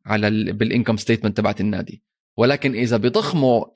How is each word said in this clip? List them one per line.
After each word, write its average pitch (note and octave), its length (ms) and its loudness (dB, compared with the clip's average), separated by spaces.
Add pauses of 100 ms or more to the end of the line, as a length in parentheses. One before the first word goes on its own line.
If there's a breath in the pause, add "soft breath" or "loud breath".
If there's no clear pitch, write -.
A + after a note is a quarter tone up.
على G#2 220 0
ال-، G#2+ 240 0
بالانكم A2 440 0
ستيتمنت G#2+ 400 -2
تبعت G2+ 240 0
النادي، G2 440 -6 (340)
ولكن C3+ 360 2
اذا A#2 220 0
بيضخموا B2+ 680 2 (120)